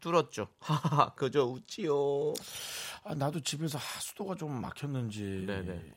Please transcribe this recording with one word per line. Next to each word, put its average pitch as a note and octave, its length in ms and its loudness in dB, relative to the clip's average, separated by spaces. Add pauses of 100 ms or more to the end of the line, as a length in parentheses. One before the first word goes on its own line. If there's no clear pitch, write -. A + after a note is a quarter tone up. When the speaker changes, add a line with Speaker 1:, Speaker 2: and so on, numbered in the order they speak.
Speaker 1:
뚫었죠." E3 520 4
<laughs> - 60 -20
하하하, D3+ 560 4
그저 C3+ 300 4
웃지요. C#3+ 880 0 (720)
Speaker 2:
아, G#3 100 -4
나도 D3+ 240 0
집에서 D3 380 -2
하수도가 - 580 -6
좀 D3 240 -4
막혔는지 G#2 880 -2
Speaker 1:
네네. F#2 340 -4 (160)